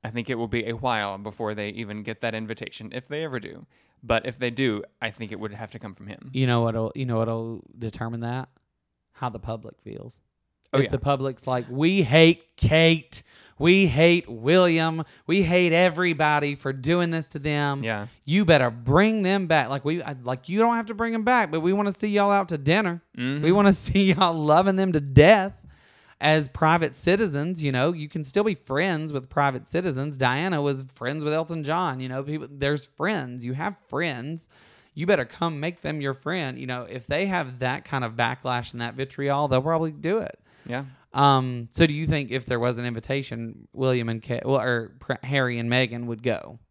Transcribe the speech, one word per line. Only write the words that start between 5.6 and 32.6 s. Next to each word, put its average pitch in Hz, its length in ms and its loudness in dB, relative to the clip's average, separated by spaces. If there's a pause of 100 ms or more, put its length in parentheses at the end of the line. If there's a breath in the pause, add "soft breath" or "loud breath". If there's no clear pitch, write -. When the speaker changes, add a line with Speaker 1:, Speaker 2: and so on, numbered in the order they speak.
Speaker 1:
to 110 80 -16
come 101 160 -14
from 101 140 -20
him. - 260 -18
Speaker 2:
You 131 120 2
know 120 140 4
what'll, 113 340 0
you 131 120 -6
know 120 100 -2
what'll 113 460 -4 (160)
determine 117 420 -8
that? 120 300 -8 (600)
How 127 180 -6
the 107 80 -14
public 113 420 -12
feels. 113 400 -16 (540)
Speaker 1:
Oh, 135 40 4
Speaker 2:
If 135 60 4
Speaker 1:
yeah. 107 60 -4
Speaker 2:
the 135 80 -2
public's 135 480 -4
like, 127 240 -2
"We 170 320 2
hate 160 540 6
Kate. 160 680 2 (380 soft breath)
We 185 260 6
hate 165 420 4
William. 160 760 2 (220 soft breath)
We 190 180 4
hate 175 280 4
everybody 156 840 2
for 135 160 -6
doing 170 400 0
this 160 160 -4
to 156 100 -12
them. 143 460 -2
Speaker 1:
Yeah. 107 240 -4 (160)
Speaker 2:
You 185 200 2
better 139 280 4
bring 175 500 2
them 190 240 0
back." 147 240 2
Like, 139 140 -4
we, 160 180 -2
I, 143 180 -10
like, 127 280 -6
you 180 100 -2
don't 233 160 4
have 226 120 -4
to 226 80 -10
bring 226 180 -4
them 226 100 -4
back, 220 300 2
but 160 80 -2
we 175 120 2
wanna 202 200 0
see 214 160 -4
y'all 202 240 4
out 196 160 2
to 165 100 -4
dinner. 170 440 0 (140)
Speaker 1:
Mm-hmm. 135 280 -2
Speaker 2:
We 165 80 6
wanna 202 200 8
<laughs> - 0 -
see 190 400 4
y'all 170 220 4
loving 160 400 4
them 190 200 2
to 151 60 2
death 160 520 8 (680 soft breath)
as 151 280 4
private 160 480 2
citizens. 170 680 0
You 143 80 0
know, 135 220 2
you 151 160 -8
can 156 160 -6
still 196 200 0
be 208 120 0
friends 156 560 -2
with 127 180 -8
private 139 380 0
citizens. 147 480 -4
Diana 143 440 0
was 139 220 -2 (100)
friends 143 300 -6
with 151 120 -2
Elton 160 280 -4
John. 151 380 -2
You 131 80 -8
know, 131 160 -6
people, 147 260 -8
there's 143 340 -2